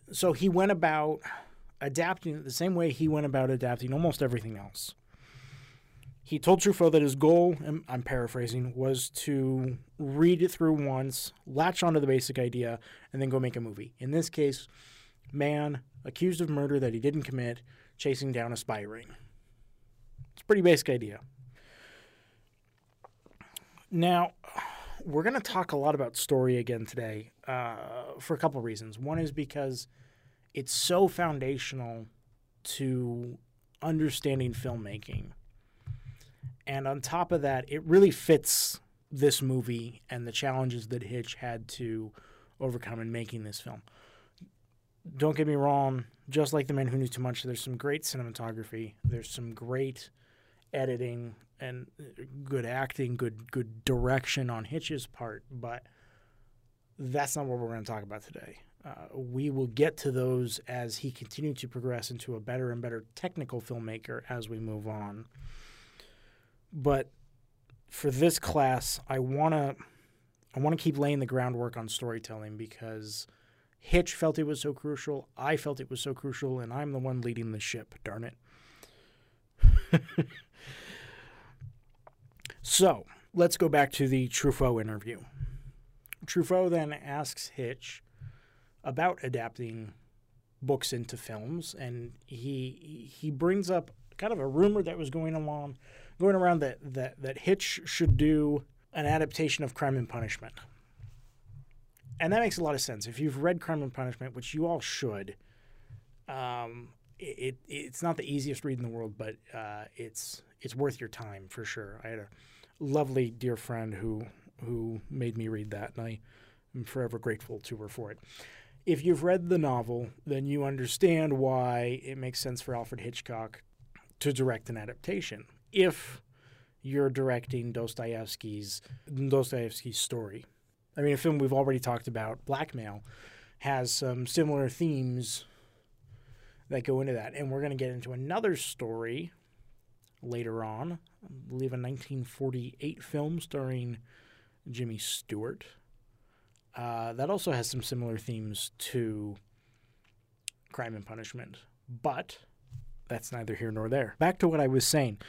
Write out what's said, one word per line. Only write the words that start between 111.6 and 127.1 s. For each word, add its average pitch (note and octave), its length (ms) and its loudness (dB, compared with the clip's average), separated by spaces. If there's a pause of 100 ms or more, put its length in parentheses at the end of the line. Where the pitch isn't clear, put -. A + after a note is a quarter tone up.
sure. G#2 400 -10
I A2+ 40 -10
had A2+ 100 -8
a G#2 100 -12 (500)
lovely C3+ 520 2
dear A#2 260 -2
friend A2+ 380 -6
who, A2 320 -4 (360)
who A#2 460 -4
made A#2+ 300 -4
me A2 100 -4
read G#2+ 220 -6
that, G#2 260 -8
and A2+ 100 -6
I A2 140 -8 (540)
am B2+ 100 -8
forever A#2+ 340 -4
grateful G#2+ 420 -4
to - 180 -10
her G#2 100 -10
for G#2 220 -10
it. - 80 -14 (640)
If D3 180 2
you've D#3+ 200 4
read F3 260 4
the F3 100 4
novel, A#2+ 520 0 (160)
then C#3 200 -2
you C#3+ 180 0
understand C#3+ 680 4
why B2+ 680 2
it C3+ 160 -10
makes B2+ 220 -6
sense B2 200 -4
for C3 140 -6
Alfred A#2 260 -6
Hitchcock A#2 640 -8 (580)
to C#3+ 140 2
direct B2 340 0
an A2+ 80 -6
adaptation. B2 680 -6 (280)
If - 480 4 (640)
you're C3+ 260 2
directing B2 640 0